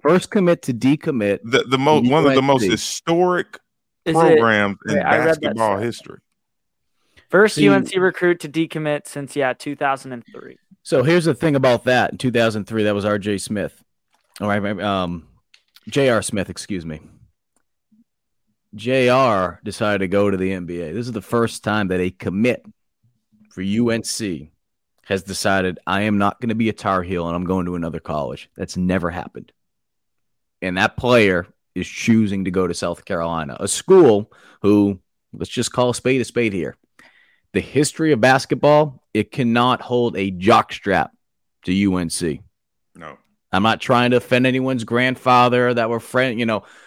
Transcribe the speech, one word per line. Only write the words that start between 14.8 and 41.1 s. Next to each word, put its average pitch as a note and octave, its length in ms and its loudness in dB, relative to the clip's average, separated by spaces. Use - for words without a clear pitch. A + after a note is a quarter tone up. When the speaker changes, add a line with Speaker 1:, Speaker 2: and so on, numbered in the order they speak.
Speaker 1:
um, F#2 460 -4
J C3+ 200 0
R A2 140 2
Smith, G#2 280 -6
excuse F2+ 360 -10
me. D#2 140 -12
J B2 320 0
R G#2+ 560 2
decided G#2 340 -2
to F#2+ 100 -2
go G2+ 220 2
to G2 60 -2
the F#2+ 160 -2
N F2+ 140 -8
B F2 140 -8
A. D#2+ 120 -8
This A#2 140 -8
is B2 60 -10
the G#2+ 80 -8
first A#2 440 -2
time G#2 240 -2
that F2+ 100 -2
a F#2 120 0
commit G#2 540 -2
for F#2 120 -12
U A2 280 0
N A2+ 140 -2
C E2 480 -8
has G2 180 -4
decided, F#2+ 600 -2
"I G2 180 -2
am G#2 160 0
not G2+ 220 0
gonna A2+ 140 -4
be A2+ 140 0
a G#2+ 40 -2
Tar G2 300 -2
Heel F2 240 -4
and E2+ 80 -4
I'm F2 100 -4
going F2+ 220 -2
to F2 80 -6
another E2+ 260 -8
college." C#2+ 540 -8
That's - 220 -10
never F2+ 340 -2
happened. - 400 -14
And F2+ 160 -4
that G#2+ 180 0
player G#2+ 520 2
is F#2 140 -6
choosing G#2 560 0
to F#2 80 -4
go F#2 160 0
to E2+ 60 -4
South F2 300 -8
Carolina, E2 540 -6
a G2 80 -6
school B2 640 4
who, G2+ 380 4
let's - 180 -10
just - 220 -4
call B2 180 0
a A#2 40 -2
spade C3 260 -2
a A#2 40 -2
spade A#2 280 -4
here. D#2 240 -6
The G2 80 0
history D3+ 520 0
of A#2+ 80 0
basketball, C#3 840 2
it G#2+ 160 -2
cannot A#2+ 500 0
hold A#2+ 360 -2
a G2 140 -2
jockstrap F#2+ 800 2